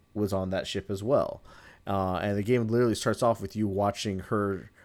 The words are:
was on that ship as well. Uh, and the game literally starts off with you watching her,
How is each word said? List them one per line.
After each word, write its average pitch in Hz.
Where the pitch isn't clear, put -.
was 104
on 95
that 92
ship 101
as 98
well. 117
Uh, 92
and 101
the 104
game 117
literally 117
starts 113
off 117
with 98
you 107
watching 101
her, 101